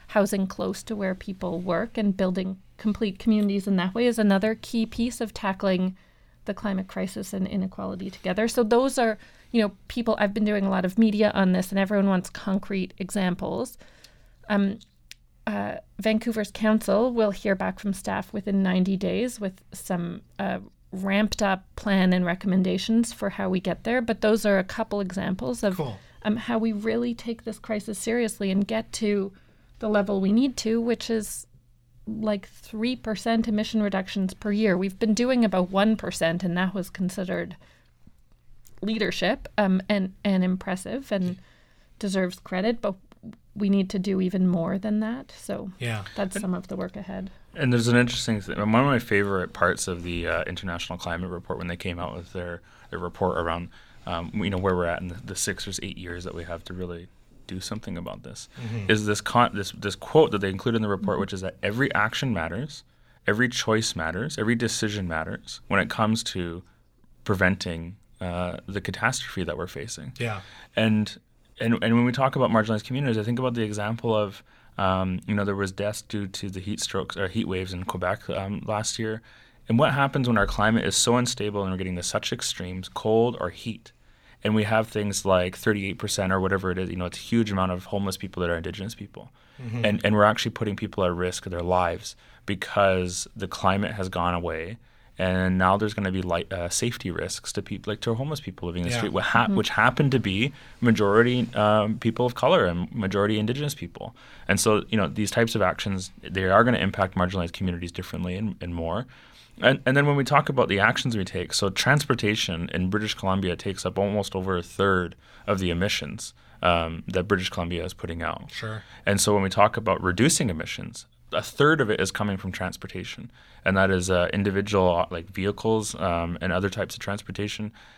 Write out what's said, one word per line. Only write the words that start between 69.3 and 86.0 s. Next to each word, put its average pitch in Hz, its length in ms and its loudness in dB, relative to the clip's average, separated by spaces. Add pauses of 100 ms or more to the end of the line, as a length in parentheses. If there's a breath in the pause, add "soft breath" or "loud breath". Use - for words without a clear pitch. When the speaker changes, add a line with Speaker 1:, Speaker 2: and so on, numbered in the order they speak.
Speaker 3:
that 82 160 -4
we're 85 80 -6
facing. 71 520 -12
Speaker 2:
Yeah. 107 220 -6 (360 loud breath)
Speaker 3:
And, 107 420 2 (420)
and, 113 220 2
and 113 140 4
when 120 80 6
we 123 80 2
talk 131 240 2
about 127 140 4
marginalized 110 340 2
communities, 127 340 0
I 107 60 0
think 120 160 0
about 127 140 0
the 117 80 -2
example 107 520 -2
of, 104 280 -2 (340 soft breath)
um, 92 500 0
you 104 80 0
know, 101 100 2
there 101 120 0
was 98 160 -2
deaths 104 300 -4
due 101 260 -6
to 95 220 -8
the 95 100 -10
heat 104 200 -6
strokes - 360 -4
or 98 120 -2
heat 98 200 -2
waves 92 240 -4
in 90 120 -6
Quebec, 90 460 -4
um, 101 360 -4
last 107 320 -2
year. 110 240 -6 (460 soft breath)
And 113 100 4
what 147 140 4
happens 139 360 0
when 113 100 4
our 101 80 4
climate 110 380 2
is - 120 0
so 120 200 4
unstable 104 460 -2
and 95 100 -2
we're 92 60 -2
getting 92 180 -4
to 87 60 -4
such - 300 -4
extremes, 92 560 -6
cold 113 520 2
or 87 100 -4
heat, - 420 -10 (520 soft breath)
and 107 100 4
we 107 100 6
have 110 240 2
things 104 360 -2
like 92 320 4
thirty-eight 101 420 0
percent 95 340 -2